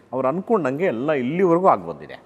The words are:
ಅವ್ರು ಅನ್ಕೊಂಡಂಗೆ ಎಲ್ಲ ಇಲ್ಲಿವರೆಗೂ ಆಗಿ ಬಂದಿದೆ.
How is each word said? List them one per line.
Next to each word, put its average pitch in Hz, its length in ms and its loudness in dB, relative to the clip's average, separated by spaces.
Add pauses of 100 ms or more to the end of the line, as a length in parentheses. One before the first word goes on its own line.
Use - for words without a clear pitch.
(120)
ಅವ್ರು 131 160 -2
ಅನ್ಕೊಂಡಂಗೆ 165 560 0
ಎಲ್ಲ 143 280 -2
ಇಲ್ಲಿವರೆಗೂ 165 540 2
ಆಗಿ 107 200 4
ಬಂದಿದೆ. 76 400 -14